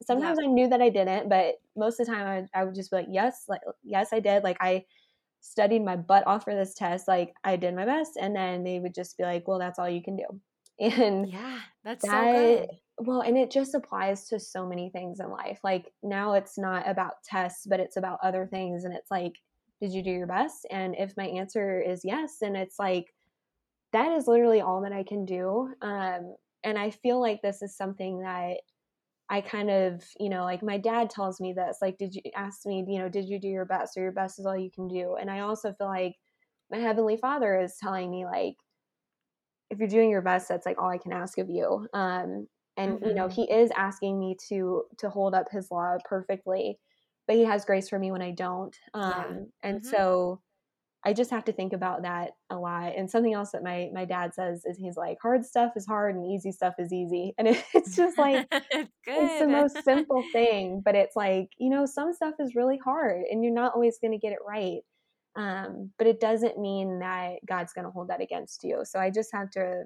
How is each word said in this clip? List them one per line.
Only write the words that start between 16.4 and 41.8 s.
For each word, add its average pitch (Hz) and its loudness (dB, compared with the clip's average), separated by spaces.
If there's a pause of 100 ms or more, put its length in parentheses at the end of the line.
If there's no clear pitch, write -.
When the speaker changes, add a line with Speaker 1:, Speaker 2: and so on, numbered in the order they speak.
Speaker 1:
not 190 -2
about 185 -2
tests, 180 -4
but 190 2
it's - -4
about 185 -4
other 185 0
things. 185 -6
And 180 -8
it's - -14
like, 175 -2 (460)
"Did 196 -2
you 190 -4
do 185 -2
your 180 -4
best?" 220 -2
And 185 -4
if 196 -4
my 196 -4
answer 190 -2
is 180 -4
yes, 285 -4
then 202 -2
it's 190 -6
like, 185 -2 (800)
that 262 2
is 311 0
literally 233 6
all 185 -2
that 196 -6
I 196 -4
can 196 -6
do. 190 -2
Um, 185 -6 (280)
and 214 -2
I 208 -2
feel 247 0
like 220 0
this 202 -2
is 202 -10
something 190 -6
that 180 -6 (720)
I 202 0
kind 208 -4
of, 185 2 (140)
you 208 -2
know, 185 -2
like, 180 -4
my 208 -2
dad 226 0
tells 190 -6
me 185 -4
this, 180 -4
like, 190 -2
"Did 190 -6
you," - -10 (120)
ask 202 -10
me, 190 -2
you 196 -2
know, 185 -4
"Did 190 -4
you 196 -4
do 196 -6
your 190 -4
best?" 185 -4
or 185 -4
"Your 185 -2
best 190 -4
is 196 -10
all 190 -2
you 190 -6
can 185 -8
do." 180 -4
And 196 -6
I 196 -6
also 214 -4
feel 202 -6
like 185 -2 (540)
my 220 -6
Heavenly 220 2
Father 240 0
is 180 -4
telling 190 -4
me, 185 -6
like, 185 -4 (1120)
"If 202 -8
you're 214 0
doing 220 6
your 202 2
best, 185 0
that's, 180 -4
like, 185 -2
all 185 0
I 180 -2
can 180 -10
ask 180 -6
of 185 -4
you." 185 0